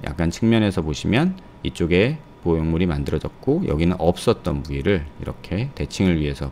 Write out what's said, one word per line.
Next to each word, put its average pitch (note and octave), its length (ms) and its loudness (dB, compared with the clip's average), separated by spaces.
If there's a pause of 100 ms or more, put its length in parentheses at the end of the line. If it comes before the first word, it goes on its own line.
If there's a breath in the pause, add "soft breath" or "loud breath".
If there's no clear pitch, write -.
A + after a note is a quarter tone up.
약간 E2+ 260 -2
측면에서 A2 500 2
보시면 A2+ 560 0 (260)
이쪽에 F#2+ 540 2 (260)
보형물이 E2 420 2
만들어졌고 D#2 800 -2
여기는 E2+ 320 2
없었던 - 640 0
부위를 D2+ 420 0 (160)
이렇게 - 540 -6
대칭을 E2+ 440 0
위해서 C#2+ 320 -4